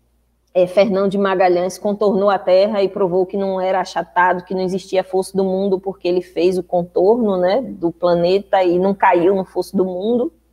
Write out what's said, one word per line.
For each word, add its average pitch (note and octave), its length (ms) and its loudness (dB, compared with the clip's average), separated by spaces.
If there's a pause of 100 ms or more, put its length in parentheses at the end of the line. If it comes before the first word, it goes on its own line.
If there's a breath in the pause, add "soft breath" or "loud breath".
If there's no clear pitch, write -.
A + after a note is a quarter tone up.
(520)
é, F3+ 140 2
Fernão G3 400 0
de G3 100 -2
Magalhães F#3 640 0
contornou G3+ 500 0
a F#3+ 100 2
Terra G3 440 2
e F#3 60 0
provou F#3 360 0
que F#3 120 -6
não F#3+ 240 -2
era F#3+ 200 0
achatado, F3+ 640 -2
que - 120 -12
não F#3 80 -2
existia F#3 420 -2
fosso F#3 320 -4
do G3 80 0
mundo, F#3+ 340 -2
porque F#3 300 -8
ele F3+ 120 0
fez F3+ 380 0
o F#3 40 -2
contorno, F#3 720 0
né, F#3+ 260 0
do F#3+ 300 -6
planeta F3 720 0
e F3+ 160 2
não G3 140 0
caiu F#3 420 2
no F#3+ 80 -4
fosso F3+ 320 -8
do F#3 80 2
mundo, A3 480 -2 (200)